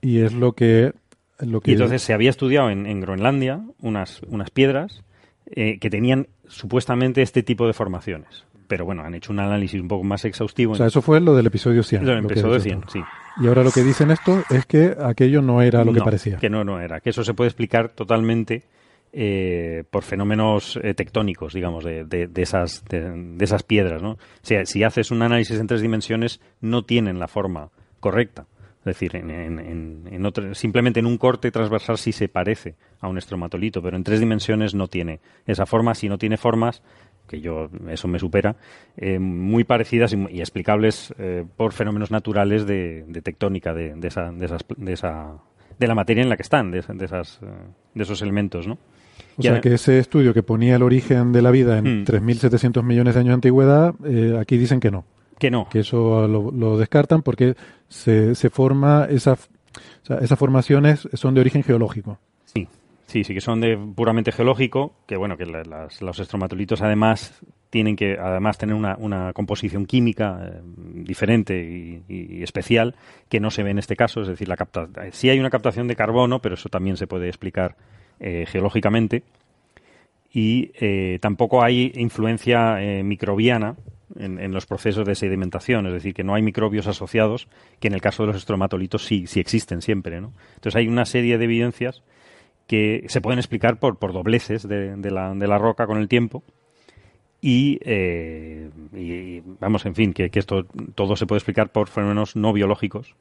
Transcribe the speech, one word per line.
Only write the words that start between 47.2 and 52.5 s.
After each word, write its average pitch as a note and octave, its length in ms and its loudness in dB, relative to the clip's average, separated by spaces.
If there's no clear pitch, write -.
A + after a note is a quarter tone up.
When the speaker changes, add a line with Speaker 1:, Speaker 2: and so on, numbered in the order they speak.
Speaker 2:
eh, G2+ 40 -16
de G#2+ 100 -6
esos F#2+ 180 -6
elementos, G2+ 440 -2
¿no? A2+ 100 -8
Speaker 1:
O - 40 -20
Speaker 2:
Y - 40 -4
Speaker 1:
sea, A#2+ 80 6
Speaker 2:
ahora A#2 100 4
Speaker 1:
que A#2+ 120 4
ese C3 260 4
estudio B2+ 340 4
que A2+ 80 4
ponía A#2 360 4
el B2 60 6
origen B2 500 4
de A#2+ 80 8
la B2 100 8
vida B2 260 6
en A2 240 2
Speaker 2:
Hmm. - 40 -6
Speaker 1:
tres G#2 160 2
mil A#2 180 0
setecientos A#2+ 440 2